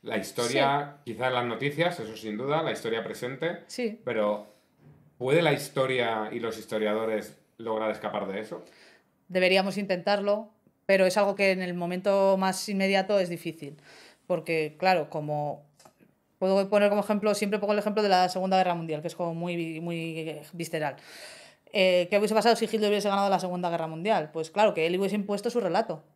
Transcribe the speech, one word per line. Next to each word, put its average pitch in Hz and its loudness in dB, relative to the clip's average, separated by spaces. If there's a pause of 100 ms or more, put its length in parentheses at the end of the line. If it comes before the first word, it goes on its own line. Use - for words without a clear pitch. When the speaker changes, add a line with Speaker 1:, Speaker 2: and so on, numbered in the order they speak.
Speaker 1:
La 113 -6
historia, 139 -2
Speaker 2:
Sí. 117 -8
Speaker 1:
quizás 123 -2
las 123 0
noticias, 143 -2
eso 107 -10
sin 107 -8
duda, 143 0
la 143 -2
historia 113 -4
presente, 139 -6
Speaker 2:
Sí. 226 -6
Speaker 1:
pero 107 -2 (720)
¿puede 139 2
la 156 4
historia 120 -2
y 113 -6
los 110 -6
historiadores 107 -2 (200)
lograr 110 -4
escapar 101 -6
de 95 -6
eso? - -12 (640)
Speaker 2:
Deberíamos 185 4
intentarlo, 202 0 (360)
pero 196 6
es 185 2
algo 202 2
que 196 4
en 185 0
el 180 -4
momento 190 2
más 190 0
inmediato 196 2
es 175 0
difícil, 156 -8 (500)
porque, 160 -2
claro, 180 2
como 147 -6 (760)
puedo 190 2
poner 202 6
como 202 2
ejemplo, 208 2
siempre 202 0
pongo 202 0
el 208 2
ejemplo 208 0
de 202 2
la 185 6
Segunda 190 0
Guerra 180 4
Mundial, 165 -6
que 170 -6
es 165 -8
como 170 -4
muy, 165 -4
muy 165 -6 (100)
visceral. 160 -6 (720)
Eh, 180 4
¿qué 208 4
hubiese 214 2
pasado 220 6
si 226 0
Hitler 208 0
hubiese 208 2
ganado 196 2
la 185 4
Segunda 180 -2
Guerra 165 -2
Mundial? 160 -2
Pues 160 -6
claro, 202 4
que 165 0
él 180 0
hubiese 196 0
impuesto 202 -2
su 240 0
relato. 180 -2 (120)